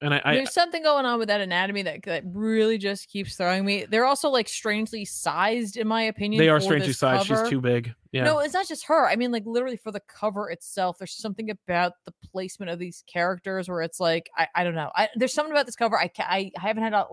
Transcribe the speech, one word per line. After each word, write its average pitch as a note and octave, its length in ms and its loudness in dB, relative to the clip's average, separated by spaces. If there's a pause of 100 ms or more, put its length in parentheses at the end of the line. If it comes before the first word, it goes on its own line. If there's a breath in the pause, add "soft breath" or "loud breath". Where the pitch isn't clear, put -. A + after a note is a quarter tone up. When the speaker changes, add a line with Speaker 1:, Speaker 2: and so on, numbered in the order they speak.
Speaker 1:
And D3 120 2
I, C#3+ 120 2
I D3 100 4
Speaker 2:
There's C4 160 0
something E4+ 320 0
going C#4+ 220 4
on A#3+ 140 0
with G#3+ 100 -2
that G#3 100 2
anatomy F#3+ 440 0
that, D#3 200 -6
that E3 220 -4
really A3 520 2
just G3 300 -4
keeps - 300 -8
throwing F#3 280 2
me. G3+ 200 0
They're A3+ 200 2
also, C#4 240 2
like, B3 200 2
strangely G#3+ 560 -4
sized, G3+ 720 -2
in G#3+ 100 -2
my A3+ 160 0
opinion, G#3+ 340 -2
Speaker 1:
They D#3+ 120 8
are D3+ 100 6
Speaker 2:
for - 60 2
Speaker 1:
strangely C#3+ 240 2
Speaker 2:
this B2+ 100 -2
Speaker 1:
sized. C3+ 280 4
She's A3 100 2
Speaker 2:
cover. A3+ 120 0
Speaker 1:
too C3 120 0
big. A#2+ 340 0 (160)
Yeah. C3 140 0
Speaker 2:
No, D4+ 140 4
it's D4 140 -2
not F#4 140 0
just - 200 -8
her. D4 200 4
I E3 80 2
mean, A#3+ 160 -2
like, A3 140 -4
literally A#3+ 320 -2
for A3 160 -10
the G3+ 80 -8
cover G3+ 480 -6
itself, F3+ 480 -4
there's F#3 180 -12
something A3 340 -8
about F3+ 440 -2 (100)
the - 100 -18 (160)
placement F#3 420 -8
of F3 60 -4
these F3 300 -12
characters F#3 640 -2
where F3 120 -4
it's E3+ 200 -6
like, E3+ 360 0
I, E3 160 2
I F3+ 120 2
don't E3+ 100 0
know. D#3 200 -4
I, G#3+ 200 4
there's B3 180 0
something D4+ 200 -2
about C#4+ 120 4
this B3 120 -10
cover. A3 200 2
I E3+ 120 0
ca-, - 180 -6
I G3 300 -2
haven't G#3+ 260 -2
had A3 100 0
a, G3+ 200 2